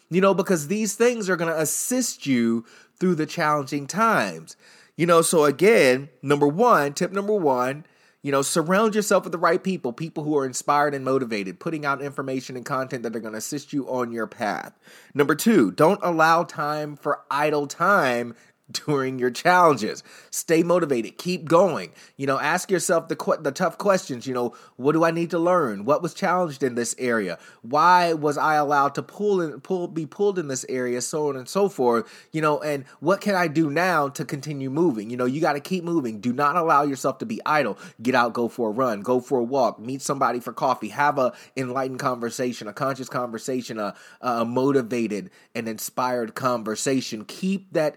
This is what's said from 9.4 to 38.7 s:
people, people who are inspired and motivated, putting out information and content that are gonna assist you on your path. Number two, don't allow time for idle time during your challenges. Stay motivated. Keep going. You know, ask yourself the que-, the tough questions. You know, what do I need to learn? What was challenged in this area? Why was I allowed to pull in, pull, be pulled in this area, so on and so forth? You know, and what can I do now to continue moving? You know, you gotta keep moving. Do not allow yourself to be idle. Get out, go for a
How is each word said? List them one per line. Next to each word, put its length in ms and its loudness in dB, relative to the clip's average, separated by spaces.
people, 300 -4
people 320 -8
who 120 0
are 80 2
inspired 480 0
and 120 -8
motivated, 560 -2
putting 260 -6
out 160 -2
information 540 -8
and 100 -12
content 380 -6
that 100 -6
are 60 -6
gonna 180 -10
assist 340 -10
you 160 -4
on 220 -4
your 160 -4
path. 460 -6
Number 220 2
two, 340 4
don't 320 4
allow 400 4
time 540 -6
for 240 -4
idle 380 0
time 680 2
during 480 -2
your 120 2
challenges. 720 4
Stay 320 0
motivated. 540 0
Keep 300 -6
going. 440 4
You 80 -4
know, 120 0
ask 320 -2
yourself 380 0
the 80 -4
que-, 260 -2
the 80 -2
tough 280 -4
questions. 480 0
You 80 -6
know, 200 -2
what 160 2
do 120 4
I 60 4
need 200 -4
to 80 -2
learn? 480 0
What 160 2
was 100 -6
challenged 500 -2
in 120 -2
this 240 -4
area? 400 -2
Why 500 4
was 240 -2
I 200 2
allowed 400 2
to 60 -4
pull 380 -2
in, 220 -6
pull, 260 -4
be 160 -6
pulled 340 -2
in 100 -6
this 200 -6
area, 320 -2
so 300 -4
on 60 -6
and 120 -12
so 220 0
forth? 600 0
You 120 -2
know, 180 2
and 240 -4
what 220 2
can 120 0
I 140 2
do 220 0
now 400 2
to 160 -8
continue 420 -8
moving? 400 0
You 80 -8
know, 80 0
you 160 0
gotta 200 0
keep 220 -4
moving. 380 -2
Do 140 -2
not 220 2
allow 260 4
yourself 380 -2
to 60 -8
be 200 -8
idle. 320 0
Get 120 0
out, 200 2
go 140 0
for 200 -2
a 40 -2